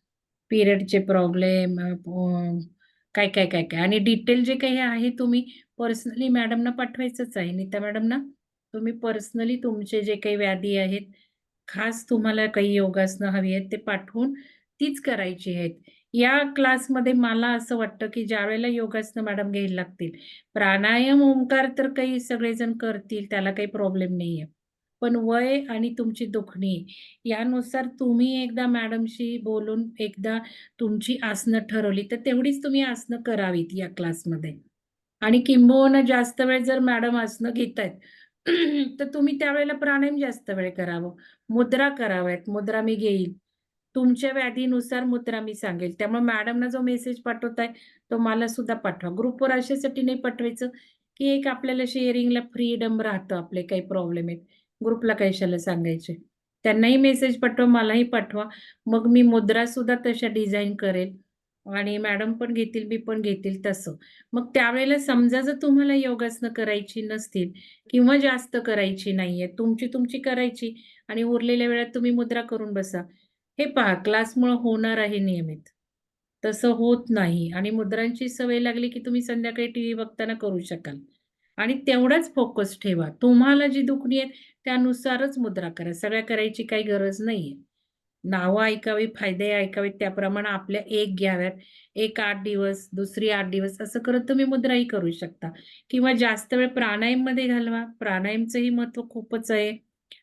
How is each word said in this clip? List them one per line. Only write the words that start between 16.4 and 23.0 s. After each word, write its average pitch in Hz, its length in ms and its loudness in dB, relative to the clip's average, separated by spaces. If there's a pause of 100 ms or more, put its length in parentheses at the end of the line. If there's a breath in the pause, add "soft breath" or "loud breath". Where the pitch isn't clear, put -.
क्लासमध्ये 262 600 2
मला 233 360 2
असं 233 280 -2
वाटतं 220 300 -4
की 220 180 -6
ज्यावेळेला 220 440 -2
योगासनं 220 540 -4
मॅडम 202 280 -2
घ्यायला 196 240 -2
लागतील, 180 360 -6 (440 loud breath)
प्राणायाम, 220 680 4
ओमकार 269 460 4 (100)
तर 269 140 0
काही 254 280 -2
सगळेजण 233 520 -2
करतील, 208 580 -6